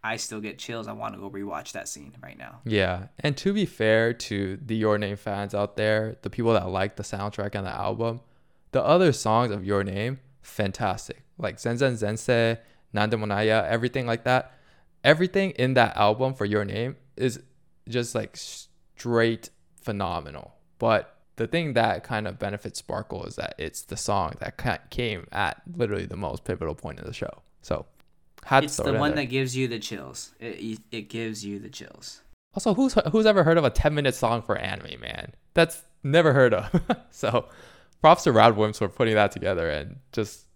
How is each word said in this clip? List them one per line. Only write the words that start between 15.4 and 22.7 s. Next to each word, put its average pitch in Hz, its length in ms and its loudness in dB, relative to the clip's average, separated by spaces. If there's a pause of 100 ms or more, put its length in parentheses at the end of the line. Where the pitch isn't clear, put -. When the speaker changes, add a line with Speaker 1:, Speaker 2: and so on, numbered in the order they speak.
Speaker 2:
in 127 220 0
that 120 220 4
album 113 380 2
for 107 120 -4
Your 104 180 0
Name 107 320 -4 (200)
is 123 240 -2 (480)
just, 120 260 -4
like, 107 220 -6
straight - 1120 -2 (320)
phenomenal. 85 720 -6 (240)
But 110 360 2 (220)
the 113 100 -2
thing 160 280 -4
that 110 300 2
kind 107 220 -4
of 101 120 -10
benefits 101 400 -8